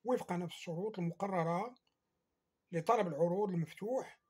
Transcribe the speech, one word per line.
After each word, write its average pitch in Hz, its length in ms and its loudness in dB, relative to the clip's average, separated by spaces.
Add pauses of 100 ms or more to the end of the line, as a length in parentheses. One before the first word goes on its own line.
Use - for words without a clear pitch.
وفق 233 280 0
نفس 175 220 -2
الشروط 185 440 -6
المقررة 180 760 0 (960)
لطلب 190 340 4
العروض 175 420 2
المفتوح 185 800 -4